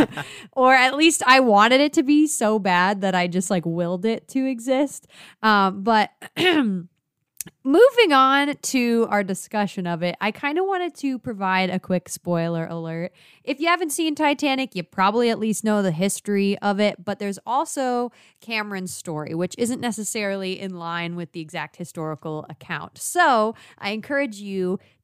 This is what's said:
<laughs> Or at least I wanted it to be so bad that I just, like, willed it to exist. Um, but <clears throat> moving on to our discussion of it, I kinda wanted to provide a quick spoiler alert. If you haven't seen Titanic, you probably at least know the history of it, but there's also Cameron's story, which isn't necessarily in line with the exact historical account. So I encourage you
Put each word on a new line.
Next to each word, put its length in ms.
<laughs> 140
Or 220
at 200
least 300
I 140
wanted 420
it 120
to 100
be 240
so 320
bad 420
that 140
I 120
just, 220
like, 160
willed 400
it 240
to 160
exist. 640
Um, 420
but 280
<clears throat> 140
moving 480
on 460
to 520
our 140
discussion 640
of 160
it, 180
I 100
kinda 320
wanted 320
to 220
provide 540
a 80
quick 300
spoiler 600
alert. 420
If 140
you 80
haven't 240
seen 220
Titanic, 640
you 80
probably 460
at 100
least 240
know 180
the 100
history 680
of 200
it, 240
but 160
there's 260
also 680
Cameron's 520
story, 400
which 240
isn't 240
necessarily 800
in 180
line 380
with 160
the 100
exact 360
historical 720
account. 480
So 580
I 120
encourage 460
you 420